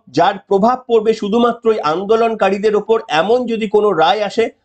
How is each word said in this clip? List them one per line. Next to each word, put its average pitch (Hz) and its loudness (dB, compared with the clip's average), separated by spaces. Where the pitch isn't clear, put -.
যার 170 2
প্রভাব 226 2
পড়বে 220 2
শুধুমাত্রই 226 0
আন্দোলনকারীদের 202 0
ওপর, 220 0
এমন 214 0
যদি 220 -4
কোনো 208 2
রায় 175 2
আসে, 220 -2